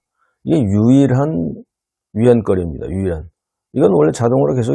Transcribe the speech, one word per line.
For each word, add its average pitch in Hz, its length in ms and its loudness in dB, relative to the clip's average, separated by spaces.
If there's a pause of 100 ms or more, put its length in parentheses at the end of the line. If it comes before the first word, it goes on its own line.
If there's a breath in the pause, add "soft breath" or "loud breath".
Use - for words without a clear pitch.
(440)
이게 147 180 0
유일한 139 920 2 (600)
위안거리입니다. 98 760 0
유일한. 85 400 -6 (440)
이건 175 200 0
원래 156 180 2
자동으로 135 440 0
계속 127 200 -2